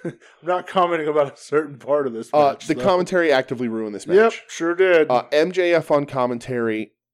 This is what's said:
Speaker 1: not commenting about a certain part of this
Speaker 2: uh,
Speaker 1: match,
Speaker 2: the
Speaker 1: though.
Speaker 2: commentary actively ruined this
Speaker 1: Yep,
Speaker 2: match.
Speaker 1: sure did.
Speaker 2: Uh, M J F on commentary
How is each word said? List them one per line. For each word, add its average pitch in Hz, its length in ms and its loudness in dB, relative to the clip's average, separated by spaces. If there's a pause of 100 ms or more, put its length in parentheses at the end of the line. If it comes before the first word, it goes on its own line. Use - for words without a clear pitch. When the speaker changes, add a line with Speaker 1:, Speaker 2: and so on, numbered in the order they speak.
(440)
Speaker 1:
not 175 220 -4
commenting 170 440 0
about 147 240 0
a - 20 -20
certain 147 420 -4
part 139 300 -2
of 117 60 -6
this 113 200 -10
Speaker 2:
uh, 143 180 4
Speaker 1:
match, - 160 -12
Speaker 2:
the 117 80 -2
Speaker 1:
though. 120 80 -8
Speaker 2:
commentary 180 460 0
actively 131 380 0
ruined 110 260 -6
this 95 140 -12
Speaker 1:
Yep, 170 80 0
Speaker 2:
match. 220 320 4
Speaker 1:
sure 170 280 -4
did. 170 360 4
Speaker 2:
Uh, 120 120 2 (100)
M 156 180 2
J 175 220 2
F 160 180 0
on 143 140 2
commentary 120 880 -4 (200)